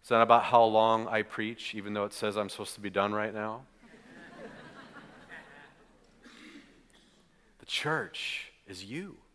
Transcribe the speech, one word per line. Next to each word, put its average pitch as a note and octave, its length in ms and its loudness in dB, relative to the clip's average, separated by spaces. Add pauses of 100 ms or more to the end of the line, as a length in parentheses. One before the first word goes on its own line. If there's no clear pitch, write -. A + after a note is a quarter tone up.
It's - 100 -8
not A#2 120 8
about A#2 220 8
how A#2+ 200 8
long A2+ 420 4
I A2 160 0
preach, A2 520 -8
even G#2 200 -8
though G#2 100 0
it G#2 80 -6
says G#2 240 -4
I'm G2+ 120 -2
supposed - 260 -10
to G2+ 60 -18
be G2+ 100 -6
done G2+ 240 2
right G#2+ 180 -2
now. A2 360 -8
<laughs> - 40 -20 (4000)
The - 60 -20
church - 840 -4 (140)
is F#2+ 180 -14
you. D#3 340 -12 (160)